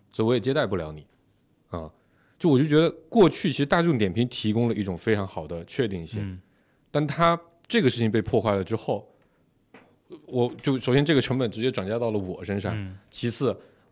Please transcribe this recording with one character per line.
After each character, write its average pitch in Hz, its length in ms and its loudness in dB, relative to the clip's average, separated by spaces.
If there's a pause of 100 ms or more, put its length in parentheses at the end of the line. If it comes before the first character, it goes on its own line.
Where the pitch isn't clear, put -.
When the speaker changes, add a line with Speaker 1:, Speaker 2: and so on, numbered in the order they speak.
(100)
Speaker 1:
所 - 140 -4
以 113 40 2
我 123 60 4
也 120 60 0
接 120 120 -2
待 147 140 0
不 98 100 -4
了 78 160 -6
你。 76 140 -16 (640)
啊， 80 200 -10 (480)
就 180 120 0
我 131 80 6
就 151 80 4
觉 147 100 4
得 160 140 6 (180)
过 190 220 6
去 - 200 -2
其 131 60 -4
实 135 80 0
大 170 160 2
众 170 160 2
点 101 160 2
评 117 160 0
提 - 240 -2
供 117 160 2
了 113 60 0
一 104 80 -4
种 92 160 -6
非 110 160 0
常 101 120 -2
好 87 200 -10
的 82 180 -10
确 - 220 -4
定 90 200 -6
性， 107 160 -8
Speaker 2:
嗯。 92 180 -10 (500)
Speaker 1:
但 151 160 -2
它 170 340 2 (260)
这 233 140 2
个 143 80 6
事 120 80 2
情 117 140 2
被 110 100 2
破 107 200 0
坏 101 140 2
了 98 100 0
之 110 100 -4
后， 107 340 -6 (1200)
我 123 260 0 (100)
就 139 160 0
首 123 140 -2
先 143 120 4
这 156 100 2
个 135 60 6
成 123 180 -2
本 127 120 0
直 104 100 -10
接 123 100 0
转 95 160 -4
嫁 110 120 -2
到 117 120 -2
了 107 80 -2
我 92 240 -8
身 101 180 -4
上， 92 160 -4
Speaker 2:
嗯。 95 220 -10 (120)
Speaker 1:
其 120 200 -4
次 110 260 -2 (360)